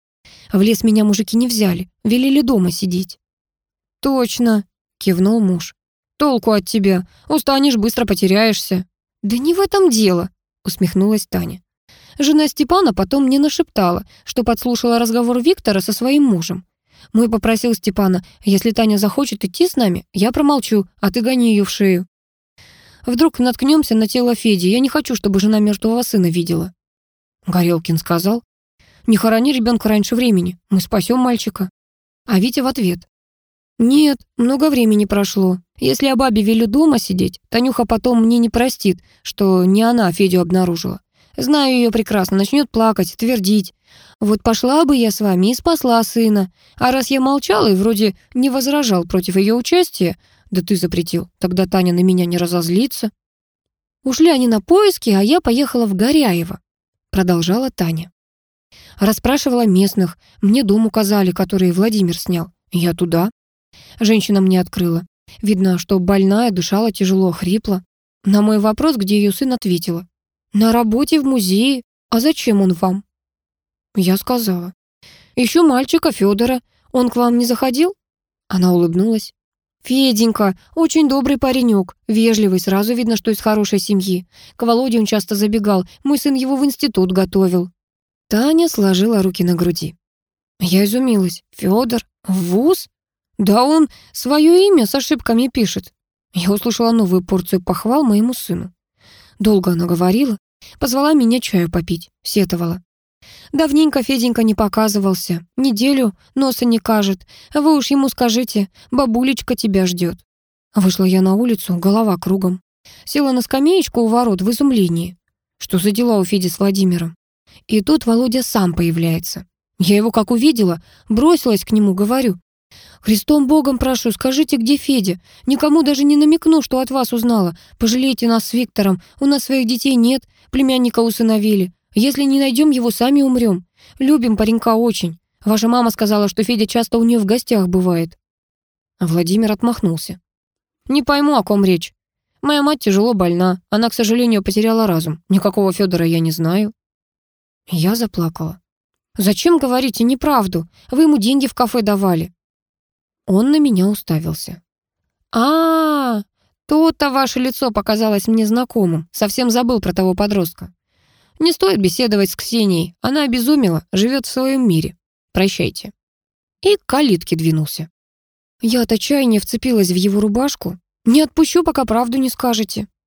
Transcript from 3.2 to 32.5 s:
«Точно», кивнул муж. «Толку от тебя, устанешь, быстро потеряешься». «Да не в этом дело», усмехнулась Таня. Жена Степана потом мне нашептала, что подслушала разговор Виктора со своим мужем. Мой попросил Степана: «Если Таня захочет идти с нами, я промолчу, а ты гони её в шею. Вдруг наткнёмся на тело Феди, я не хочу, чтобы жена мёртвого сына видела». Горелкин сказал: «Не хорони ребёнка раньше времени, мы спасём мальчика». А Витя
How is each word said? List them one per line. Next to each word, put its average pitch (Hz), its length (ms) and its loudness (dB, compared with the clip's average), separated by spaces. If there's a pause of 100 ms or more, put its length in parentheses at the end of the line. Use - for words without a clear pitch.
«Точно», 240 640 0 (340)
кивнул 190 420 0
муж. 180 340 -2 (440)
«Толку 254 340 0
от 202 120 0
тебя, 190 420 0 (220)
устанешь, 277 480 0
быстро 214 300 -2
потеряешься». 196 800 0 (360)
«Да 220 160 -2
не 311 160 0
в 370 60 0
этом 392 300 2
дело», 185 400 0 (340)
усмехнулась 196 640 0
Таня. 175 360 -8 (560)
Жена 302 300 2
Степана 330 460 0
потом 277 300 0
мне 262 140 2
нашептала, 240 640 0 (200)
что - 180 -4
подслушала 233 560 0
разговор 240 420 0
Виктора 240 400 0
со 214 120 -6
своим 277 320 0
мужем. 180 400 -2 (480)
Мой 226 160 2
попросил 226 460 0
Степана: 185 500 -2 (180)
«Если 202 280 2
Таня 214 260 0
захочет 208 480 -2
идти 262 240 -2
с - 80 -6
нами, 208 360 -2
я 214 200 0
промолчу, 277 540 0 (140)
а 202 100 0
ты 233 100 -4
гони 240 320 0
её 202 120 2
в 190 60 -6
шею. 185 360 0 (960)
Вдруг 247 340 0
наткнёмся 269 560 0
на 220 140 0
тело 240 260 0
Феди, 196 340 0
я 226 120 2
не 269 80 0
хочу, 302 260 -4
чтобы 196 240 -2
жена 214 200 2
мёртвого 214 440 -2
сына 190 280 0
видела». 170 420 -4 (720)
Горелкин 170 520 0
сказал: 185 440 -2 (640)
«Не 220 100 4
хорони 226 360 0
ребёнка 233 360 -2
раньше 214 280 0
времени, 190 420 0 (120)
мы 190 100 2
спасём 226 400 -2
мальчика». 226 500 -2 (560)
А 190 140 2
Витя 247 200 -2